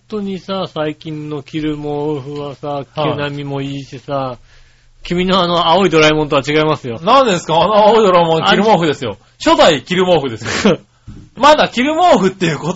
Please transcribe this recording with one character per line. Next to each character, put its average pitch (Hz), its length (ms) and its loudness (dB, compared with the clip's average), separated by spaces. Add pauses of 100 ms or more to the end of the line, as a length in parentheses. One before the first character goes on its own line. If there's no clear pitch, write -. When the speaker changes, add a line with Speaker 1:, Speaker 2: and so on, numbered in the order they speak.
Speaker 1:
当 214 140 -10
に 196 180 -8
さ、 190 340 -8
最 151 220 -6
近 151 340 -12
の 147 140 -10
着 160 160 -10
る 151 160 -4
毛 147 460 -6
布 147 180 -12
は 143 160 -12
さ、 147 140 -12
Speaker 2:
は 143 140 -6
い。 - 20 -16 (100)
Speaker 1:
毛 147 200 -2
並 143 220 -6
み 143 60 -10
も 139 180 -8
い 139 140 -8
い 139 80 -12
し 131 160 -18
さ、 135 380 -6 (680)
君 180 220 -2
の 185 160 2
あ 175 60 0
の 170 200 0
青 185 180 4
い 180 40 4
ド 156 100 2
ラ 156 80 4
え 151 40 4
も 151 120 0
ん 147 60 -6
と 147 80 2
は 135 100 0
違 147 60 -4
い 156 100 2
ま 151 140 0
す 131 100 -12
よ。 113 160 -8
Speaker 2:
何 262 220 4
で 196 140 0
す - 60 -14
か？ 165 160 2
あ 170 60 2
の 214 80 0
青 214 240 4
い 226 60 4
ド 185 80 4
ラ 175 80 6
え - 20 4
も 160 160 0
ん、 160 60 -2
着 196 100 4
る 196 80 2
毛 214 140 4
布 165 100 0
で 143 60 0
す - 100 -10
よ。 104 160 -8
Speaker 1:
あ - 300 -6
の 330 60 6
Speaker 2:
初 277 40 2
代 170 240 4
着 180 120 -4
る 185 100 2
毛 175 160 2
布 135 80 -4
で 110 80 -10
す - 320 -4
よ。 160 100 0 (280)
Speaker 1:
<laughs> - 280 -20
Speaker 2:
ま 294 220 6
だ 190 100 2
着 240 160 -4
る 294 100 0
毛 330 240 4
布 185 100 2
っ 185 40 0
て 185 140 -6
い 165 80 0
う 131 80 -10
言 156 140 -6